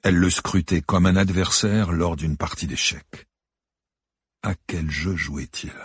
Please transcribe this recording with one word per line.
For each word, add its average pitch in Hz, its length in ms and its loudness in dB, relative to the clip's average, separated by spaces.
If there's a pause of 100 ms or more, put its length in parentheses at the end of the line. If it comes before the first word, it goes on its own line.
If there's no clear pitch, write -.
Elle 92 120 4
le 90 160 4
scrutait 90 500 0
comme 90 240 4
un 92 100 6
adversaire 95 760 2
lors 85 240 0
d'une 76 200 -2
partie - 300 -6
d'échecs. - 640 -6 (1120)
À 95 140 -4 (100)
quel 78 240 -4
jeu 82 260 -2
jouait-il ? 73 680 -8